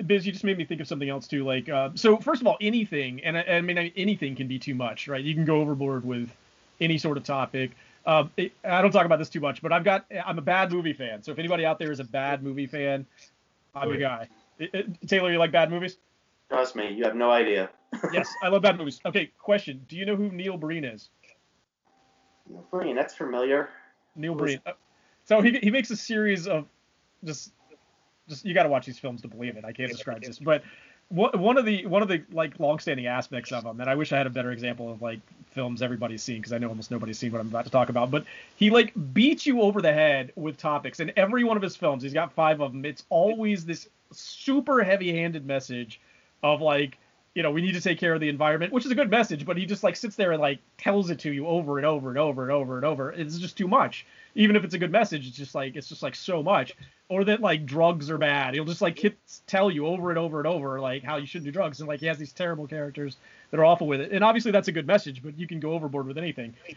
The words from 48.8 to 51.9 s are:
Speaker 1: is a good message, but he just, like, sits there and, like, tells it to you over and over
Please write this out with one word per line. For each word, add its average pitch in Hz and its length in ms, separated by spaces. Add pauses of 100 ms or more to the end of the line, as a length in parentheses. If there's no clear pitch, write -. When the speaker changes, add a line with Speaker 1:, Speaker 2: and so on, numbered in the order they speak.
Speaker 1:
is 269 40
a 247 40
good 254 160
message, 196 340
but 175 140
he 185 80
just, 196 180
like, 180 100
sits 220 220
there 185 160
and, 156 80
like, 143 180 (200)
tells 196 320
it 151 80
to 156 120
you 143 160
over 165 300
and 139 80
over 147 240